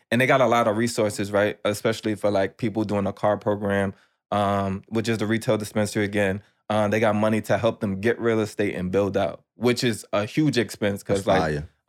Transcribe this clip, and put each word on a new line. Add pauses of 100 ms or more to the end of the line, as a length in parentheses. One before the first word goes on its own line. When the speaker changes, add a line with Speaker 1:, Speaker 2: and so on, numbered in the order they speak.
(120)
Speaker 1:
And
they
got
a
lot
of
resources,
right?
Especially
for,
like,
people
doing
a
car
program, (360)
um,
which
is
the
retail
dispensary
again. (280)
Uh,
they
got
money
to
help
them
get
real
estate
and
build
out, (120)
which
is
a
huge
expense
'cause,
Speaker 2:
That's
Speaker 1:
like,
Speaker 2:
fire. (200)